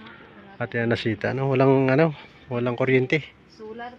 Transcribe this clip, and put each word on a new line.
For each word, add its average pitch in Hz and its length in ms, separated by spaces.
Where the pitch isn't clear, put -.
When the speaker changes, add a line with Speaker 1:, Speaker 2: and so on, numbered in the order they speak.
Speaker 1:
nga - 80
po, - 240
wala - 320
Speaker 2:
Ate 120 160
Anasita, 113 480
no? 135 240
Walang, 135 400
ano, 160 160
walang 120 240
kuryente. 131 480
Speaker 1:
Solar 233 440